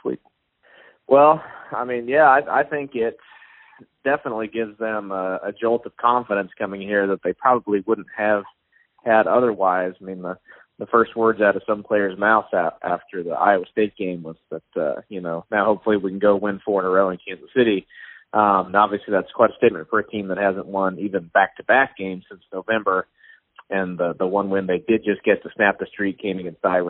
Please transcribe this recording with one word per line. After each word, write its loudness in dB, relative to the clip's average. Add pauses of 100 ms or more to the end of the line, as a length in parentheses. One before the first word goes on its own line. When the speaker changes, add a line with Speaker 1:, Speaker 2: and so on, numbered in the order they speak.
Speaker 1:
week? -6 (880)
Speaker 2:
Well, 6 (340)
I -6
mean, -6
yeah, 4
I, 4
I 0
think -8
it -4 (840)
definitely -4
gives -8
them -6
a, -4
a -6
jolt -2
of -18
confidence 0
coming -8
here 0
that -2
they -2
probably 0
wouldn't -2
have 0 (600)
had 4
otherwise. 0
I -20
mean, -12
the, -10 (420)
the -8
first 0
words 0
out 4
of -8
some -2
players' -2
mouths 2
a-, 0 (100)
after -6
the -8
Iowa 2
State -2
game -8
was -14 (160)
that, -8
uh, -4
you -10
know, -8
"Now 2
hopefully 0
we -4
can -10
go 4
win -4
four 0
in -4
a 0
row 4
in -4
Kansas -16
City." 2 (460)
Um, 4
and -6
obviously 2
that's -2
quite 4
a -18
statement 0
for 0
a -4
team -8
that -4
hasn't -2
won -2
even -6
back-to-back 0
games -10
since -20 (120)
November. -2 (640)
And -4
the, -2
the -2
one -2
win -2
they -2
did 0
just -4
get 0
to -16
snap 2
the -8
streak -6
came -6
against -8
Iowa 0